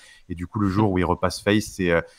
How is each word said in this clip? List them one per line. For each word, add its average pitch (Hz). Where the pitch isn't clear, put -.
et 90
du 87
coup, -
le 101
jour 98
où 92
il 90
repasse 87
face, 104
c'est, 90
euh, 82